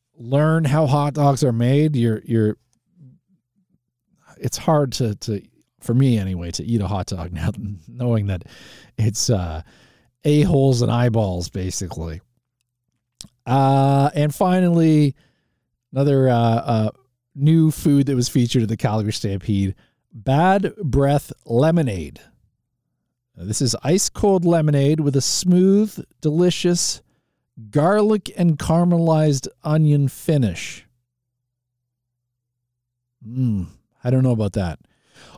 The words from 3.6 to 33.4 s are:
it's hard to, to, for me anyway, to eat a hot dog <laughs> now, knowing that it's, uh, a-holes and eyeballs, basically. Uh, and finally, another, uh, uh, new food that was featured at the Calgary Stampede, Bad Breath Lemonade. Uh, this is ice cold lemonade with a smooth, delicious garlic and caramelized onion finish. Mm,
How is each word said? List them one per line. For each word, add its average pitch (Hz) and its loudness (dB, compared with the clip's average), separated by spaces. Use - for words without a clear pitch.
it's - -8
hard 147 0
to, 110 -2
to, 104 -8
for 117 -2
me 127 4
anyway, 90 -6
to - -10
eat 113 -2
a 92 -2
hot 95 -4
dog 87 -10
<laughs> - -10
now, 82 -4
knowing 120 -2
that 92 -4
it's, 107 -2
uh, 85 -2
a-holes 135 2
and 110 0
eyeballs, 107 0
basically. 85 -8
Uh, 139 2
and 147 0
finally, 165 2
another, 135 2
uh, 123 4
uh, 113 0
new 156 4
food 143 0
that 139 -2
was 123 0
featured 123 0
at 104 -4
the 110 -4
Calgary 107 -2
Stampede, 98 -2
Bad 170 0
Breath 139 -2
Lemonade. 120 -2
Uh, 87 -16
this 107 -6
is 120 -2
ice 170 0
cold 190 0
lemonade 151 2
with 143 -2
a 135 2
smooth, 190 2
delicious 175 -2
garlic 208 0
and 170 2
caramelized 160 2
onion 151 2
finish. - -2
Mm, 113 -2